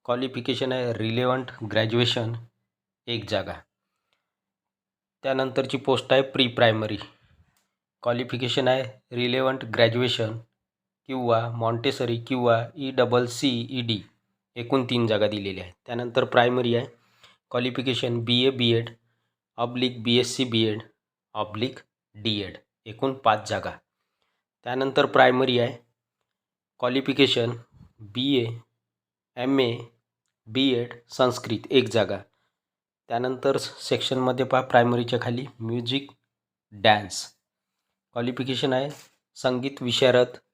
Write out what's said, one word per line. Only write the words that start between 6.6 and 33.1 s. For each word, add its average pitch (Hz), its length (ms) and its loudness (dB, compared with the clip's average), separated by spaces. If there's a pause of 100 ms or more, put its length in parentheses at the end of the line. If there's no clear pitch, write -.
क्वालिफिकेशन 123 640 0
आहे 127 480 -2
रिलेव्हंट 131 480 0 (100)
ग्रॅज्युएशन 117 640 2 (680)
किंवा 120 480 2
मॉन्टेसरी 117 720 0
किंवा 120 340 4 (140)
ईडबल 127 520 2
सी 120 420 -2
ई 127 120 -4
डी, 113 200 -2 (540)
एकूण 120 340 0
तीन 120 160 2
जागा 107 220 2
दिलेल्या 98 360 -6
आहेत. 90 100 -18 (120)
त्यानंतर 120 380 -2
प्रायमरी 120 500 4
आहे, 117 120 -2 (640)
क्वालिफिकेशन 123 760 -2
बीए 123 260 4
बीएड 117 380 2 (680)
ऑब्लिक 120 440 -4
बीएससी 120 420 2
बीएड 110 380 0 (520)
ऑब्लिक 107 440 -6 (360)
डीएड, 104 420 -6 (300)
एकूण 131 260 -4 (120)
पाच 107 240 0
जागा. 101 220 -4 (960)
त्यानंतर 131 400 0
प्रायमरी 127 520 4
आहे, 120 180 -2 (1040)
क्वालिफिकेशन 127 720 2 (600)
बीए, 127 300 0 (920)
एमए, 127 400 0 (720)
बीएड 123 460 0 (160)
संस्कृत, 117 600 -2
एक 120 180 4
जागा. 101 300 0 (880)
त्यानंतर 127 500 -2